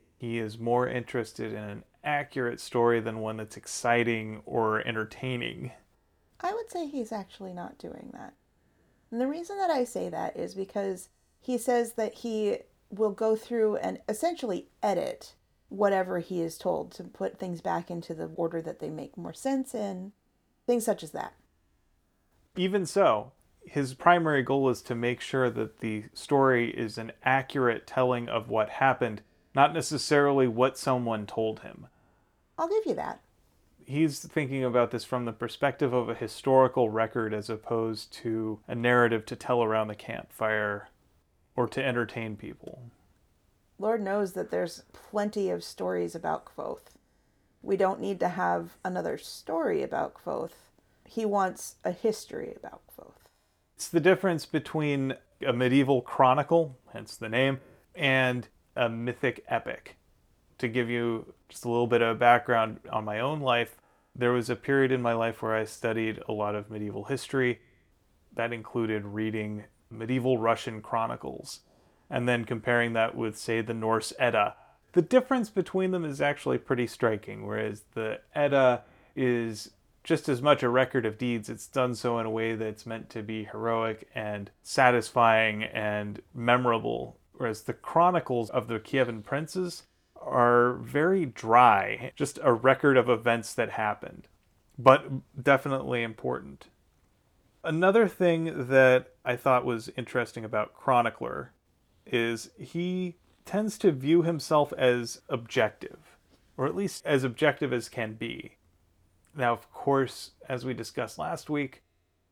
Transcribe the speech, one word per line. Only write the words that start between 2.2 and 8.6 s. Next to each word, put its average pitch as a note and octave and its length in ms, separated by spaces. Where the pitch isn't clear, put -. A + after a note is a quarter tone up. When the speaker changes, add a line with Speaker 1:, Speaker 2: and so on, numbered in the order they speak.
Speaker 1:
story A#2 400
than A2 200
one A2 160
that's A2 200
exciting A2+ 880
or A2 400
entertaining. B2 840
Speaker 2:
I F#4 140
would A#4 160
say E4+ 160
he's B3+ 260
actually F#3+ 400
not F3 260
doing - 340
that. - 220